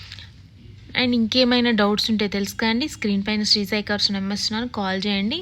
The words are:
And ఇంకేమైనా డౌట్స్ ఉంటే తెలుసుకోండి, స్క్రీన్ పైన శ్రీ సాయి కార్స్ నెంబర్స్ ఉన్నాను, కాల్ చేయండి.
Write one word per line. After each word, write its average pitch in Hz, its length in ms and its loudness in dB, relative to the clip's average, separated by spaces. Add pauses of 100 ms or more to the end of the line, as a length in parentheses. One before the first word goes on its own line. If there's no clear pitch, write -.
(920)
And 247 200 2
ఇంకేమైనా 240 600 4
డౌట్స్ 208 360 2
ఉంటే 214 200 2
తెలుసుకోండి, 220 600 0
స్క్రీన్ 202 340 -2
పైన 214 200 0
శ్రీ 208 220 2
సాయి 208 180 -2
కార్స్ 208 280 0
నెంబర్స్ 196 340 -2
ఉన్నాను, 226 260 -2
కాల్ 190 300 -2
చేయండి. 208 400 0